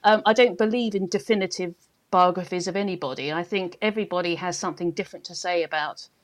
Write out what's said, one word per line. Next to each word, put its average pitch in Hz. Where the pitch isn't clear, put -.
Um, 214
I 220
don't 247
believe 220
in 190
definitive 185
biographies 180
of 175
anybody. 151
I 165
think 180
everybody 185
has 180
something 175
different -
to 170
say 175
about 151